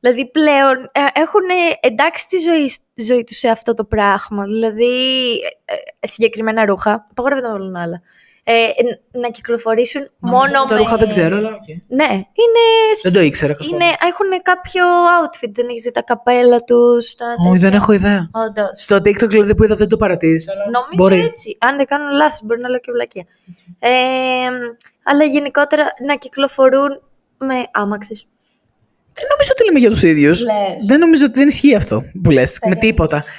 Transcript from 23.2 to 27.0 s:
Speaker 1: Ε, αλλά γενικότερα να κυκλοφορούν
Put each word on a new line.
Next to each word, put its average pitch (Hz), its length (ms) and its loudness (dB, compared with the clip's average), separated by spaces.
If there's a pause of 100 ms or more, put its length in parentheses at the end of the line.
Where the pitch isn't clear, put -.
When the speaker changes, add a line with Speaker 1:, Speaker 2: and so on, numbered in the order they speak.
Speaker 1:
Ε, 240 120 0 (1120)
αλλά 285 220 2
γενικότερα 294 600 0 (220)
να 285 100 -2
κυκλοφορούν 269 840 -2 (360)